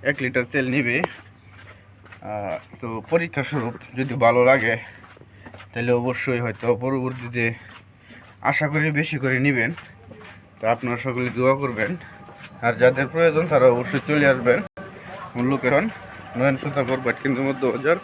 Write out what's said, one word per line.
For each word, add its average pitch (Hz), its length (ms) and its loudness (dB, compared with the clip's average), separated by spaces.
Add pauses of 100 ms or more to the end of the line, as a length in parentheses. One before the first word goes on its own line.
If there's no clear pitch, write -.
এক 143 140 -2
লিটার 127 300 0
তেল 135 120 0 (100)
নিবে। 123 260 0
আহ, - 1500 -10 (240)
তো 120 80 -10 (240)
পরীক্ষা 165 380 -2
স্বরূপ 120 260 -4 (220)
যদি 131 160 -4 (120)
ভালো 120 240 6
লাগে, 117 260 2 (960)
তাহলে 120 200 -2 (100)
অবশ্যই 123 440 -2
হয়তো 117 220 -4 (160)
পরবর্তীতে 127 640 -2 (1040)
আশা 143 180 0
করি 151 200 0 (120)
বেশি 156 240 -4
করে 131 140 2 (100)
নিবেন। 127 240 2 (880)
তো - 40 -8 (100)
আপনারা 120 320 -2
সকলে 123 320 -2
দোয়া 127 240 4
করবেন, 120 300 -4 (760)
আর 120 160 2
যাদের 131 320 4
প্রয়োজন 165 380 4
তারা 131 220 6
অবশ্যই 123 360 -2
চলে 147 240 4
আসবেন। 123 260 4 (720)
আমার 123 220 -2
লোকেশন 135 320 2 (520)
নয়ন 135 240 2
সুতাকর, 131 440 -2
বাটকিন্দি 123 420 0
মধ্য 135 160 -2 (100)
বাজার 143 300 0